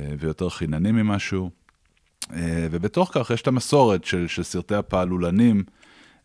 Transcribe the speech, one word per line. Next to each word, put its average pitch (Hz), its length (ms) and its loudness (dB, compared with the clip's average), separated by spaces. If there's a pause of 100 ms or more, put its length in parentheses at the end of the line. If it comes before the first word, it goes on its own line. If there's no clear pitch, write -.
(200)
ויותר 80 300 -4
חינני 82 420 -2
ממשהו. 101 580 0 (840)
אה, 82 380 -2
ובתוך 104 420 -2
כך 123 200 -2
יש 113 80 -2
את - 60 -4
המסורת 123 560 4
של, 87 240 -2
של 87 160 -6
סרטי 92 320 -4
הפעלולנים, 95 880 2 (600)